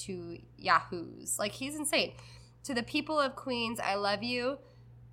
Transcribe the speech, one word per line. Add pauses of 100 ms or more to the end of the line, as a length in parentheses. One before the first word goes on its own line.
to (180)
yahoos."
Like,
he's
insane. (500)
"To
the
people
of
Queens,
I
love
you, (560)